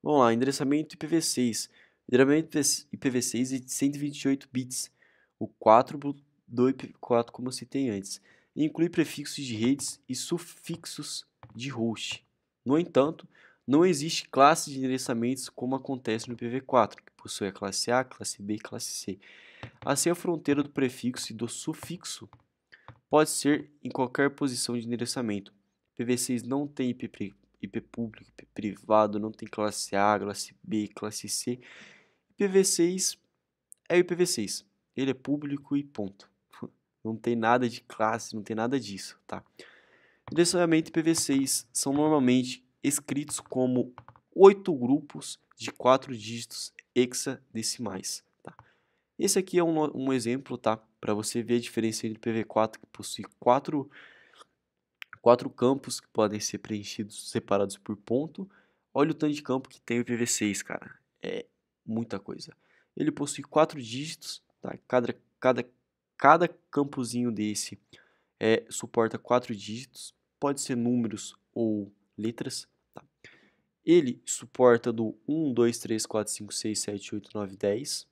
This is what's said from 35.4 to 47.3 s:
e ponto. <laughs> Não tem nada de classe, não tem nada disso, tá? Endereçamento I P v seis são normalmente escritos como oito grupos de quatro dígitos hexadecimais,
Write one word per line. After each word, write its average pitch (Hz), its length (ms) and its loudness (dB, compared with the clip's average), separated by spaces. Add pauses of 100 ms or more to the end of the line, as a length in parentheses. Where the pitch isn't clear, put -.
e 143 80 -2
ponto. 101 440 -10 (320)
<laughs> - 80 -12 (340)
Não 113 120 -4
tem 120 200 0
nada 120 320 4
de 117 140 -6
classe, 113 540 -4
não 104 80 -8
tem 110 120 -6
nada 123 240 0
disso, 101 460 -12
tá? - 180 -12 (880)
Endereçamento 170 580 4
I - 20 -16
P 165 100 0
v 160 140 2
seis 139 580 0
são - 180 -2
normalmente 135 720 4 (200)
escritos 139 560 -4
como 127 520 0 (440)
oito 196 360 8
grupos 135 680 -2 (180)
de - 140 -10
quatro 131 440 2
dígitos 113 560 -10 (220)
hexadecimais, 117 1300 -4 (200)